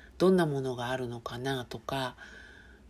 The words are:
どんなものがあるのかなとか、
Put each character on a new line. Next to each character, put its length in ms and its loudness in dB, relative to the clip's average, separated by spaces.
ど 120 6
ん 60 8
な 100 6
も 140 0
の 160 -4
が 140 -4
あ 60 -2
る 120 -4
の 120 -8
か 180 -8
な 260 -4
と 160 -12
か、 340 -6